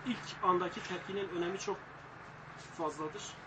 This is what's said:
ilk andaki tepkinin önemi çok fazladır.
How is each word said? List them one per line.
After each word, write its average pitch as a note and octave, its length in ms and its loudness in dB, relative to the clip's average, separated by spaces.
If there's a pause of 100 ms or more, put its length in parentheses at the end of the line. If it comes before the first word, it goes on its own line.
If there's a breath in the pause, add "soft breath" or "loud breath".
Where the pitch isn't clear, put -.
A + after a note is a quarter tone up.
ilk - 380 0
andaki F#3 380 6
tepkinin F#3+ 460 0
önemi F3 300 2
çok F#3+ 180 2 (1000)
fazladır. D#3 440 0 (240)